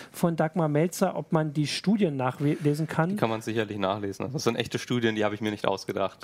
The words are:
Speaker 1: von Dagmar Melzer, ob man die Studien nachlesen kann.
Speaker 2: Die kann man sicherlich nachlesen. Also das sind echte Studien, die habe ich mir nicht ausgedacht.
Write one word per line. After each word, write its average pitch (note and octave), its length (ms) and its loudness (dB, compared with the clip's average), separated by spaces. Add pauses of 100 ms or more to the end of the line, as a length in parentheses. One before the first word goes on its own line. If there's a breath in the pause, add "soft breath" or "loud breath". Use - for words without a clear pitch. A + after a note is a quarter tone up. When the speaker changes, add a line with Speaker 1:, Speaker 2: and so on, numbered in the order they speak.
(100)
Speaker 1:
von E3+ 260 0
Dagmar D#3+ 320 2
Melzer, E3 480 2
ob - 160 -6
man D#3 200 2
die D3 160 0
Studien F#3+ 480 2
nachlesen D3 720 0
kann. E3 220 2
Speaker 2:
Die G#3 60 -2
kann A#2+ 140 2
man A2 120 -2
sicherlich G#2+ 360 -2
nachlesen. G2 460 -2
Also A2 80 -6
das B2+ 120 -6
sind A#2 120 2
echte B2 240 -2
Studien, A#2 340 0
die G#2+ 100 0
habe G#2 100 0
ich G#2 80 -8
mir G#2+ 100 0
nicht G2+ 160 -4
ausgedacht. G2 560 -2